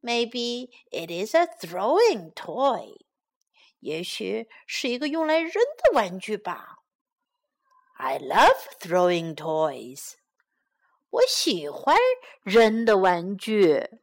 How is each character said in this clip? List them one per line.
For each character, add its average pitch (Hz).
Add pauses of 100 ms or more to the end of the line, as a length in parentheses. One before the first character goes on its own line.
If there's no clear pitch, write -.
Maybe 240 (220)
it 165
is 180
a 339
throwing 214
toy. 196 (800)
也 160
许 214 (160)
是 -
一 247
个 294
用 311
来 311
扔 330
的 539
玩 190
具 214
吧。 - (1120)
I 135
love 190 (180)
throwing 175
toys. 147 (920)
我 -
喜 170
欢 294 (460)
扔 220
的 214
玩 185
具。 190 (140)